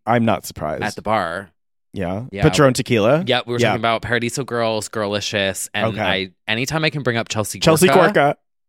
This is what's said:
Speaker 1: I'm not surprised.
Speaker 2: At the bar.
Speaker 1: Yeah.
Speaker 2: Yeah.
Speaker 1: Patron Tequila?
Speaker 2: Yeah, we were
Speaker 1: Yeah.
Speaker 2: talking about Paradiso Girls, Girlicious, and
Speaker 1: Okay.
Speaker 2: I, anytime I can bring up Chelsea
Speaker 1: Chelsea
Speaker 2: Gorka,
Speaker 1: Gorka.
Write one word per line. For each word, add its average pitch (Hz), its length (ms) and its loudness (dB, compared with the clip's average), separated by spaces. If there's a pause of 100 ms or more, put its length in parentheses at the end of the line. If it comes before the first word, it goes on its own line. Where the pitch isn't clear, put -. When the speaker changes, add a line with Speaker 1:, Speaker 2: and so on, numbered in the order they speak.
Speaker 1:
I'm 117 180 2
not 101 220 0
surprised. 78 360 -6
Speaker 2:
At 104 140 -4
the - 60 -12
bar. 95 480 -2 (420)
Speaker 1:
Yeah. 98 400 -6
Speaker 2:
Yeah. 98 100 -6
Speaker 1:
Patron 147 320 4
Tequila? 123 520 2
Speaker 2:
Yeah, 123 200 0
we 117 80 -6
were 120 60 -2
Speaker 1:
Yeah. 117 80 2
Speaker 2:
talking 104 140 0
about 113 200 0
Paradiso 120 420 -4
Girls, 113 440 -2
Girlicious, 101 880 -4
and 107 140 0
Speaker 1:
Okay. 104 140 -4
Speaker 2:
I, 95 280 -2 (200)
anytime 135 340 -2
I 156 60 0
can 147 120 -6
bring 120 140 0
up 113 120 -4
Chelsea 104 320 -6
Speaker 1:
Chelsea 160 280 4
Speaker 2:
Gorka, - 120 8 (120)
Speaker 1:
Gorka. 147 240 2 (320)